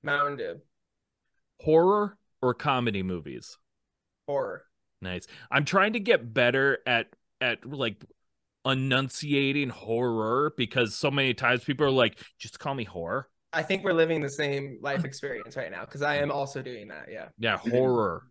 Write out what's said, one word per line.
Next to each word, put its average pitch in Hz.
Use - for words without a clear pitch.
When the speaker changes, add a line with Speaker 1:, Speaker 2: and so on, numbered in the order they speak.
Speaker 1:
Mountain 143
Dew. 92
Speaker 2:
Horror 185
or 123
comedy 120
movies? 78
Speaker 1:
Horror. 135
Speaker 2:
Nice. 90
I'm 139
trying 196
to 233
get 190
better 131
at, 120
at, 120
like, 127
enunciating 135
horror 117
because 117
so 151
many 135
times 123
people 143
are 135
like, 123
"Just -
call 139
me 127
horror." 92
Speaker 1:
I 160
think 190
we're 190
living 165
the 139
same 139
life 139
Speaker 2:
<laughs> -
Speaker 1:
experience 135
right 110
now 92
'cause 143
I 147
am 143
also 139
doing 123
that. -
Yeah. 101
Speaker 2:
Yeah. 110
Speaker 1:
Mm-hmm. 117
Speaker 2:
Horror. 117